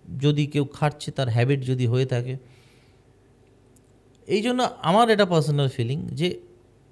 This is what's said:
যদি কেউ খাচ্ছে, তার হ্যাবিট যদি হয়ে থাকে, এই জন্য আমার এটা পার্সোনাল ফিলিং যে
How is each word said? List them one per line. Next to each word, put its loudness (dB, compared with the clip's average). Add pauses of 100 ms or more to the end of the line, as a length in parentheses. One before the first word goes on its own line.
(200)
যদি 2
কেউ -2
খাচ্ছে, -4
তার -2
হ্যাবিট 0
যদি 0
হয়ে 0
থাকে, -4 (1900)
এই 0
জন্য 0 (120)
আমার 4
এটা 4
পার্সোনাল 2
ফিলিং -4
যে -4 (520)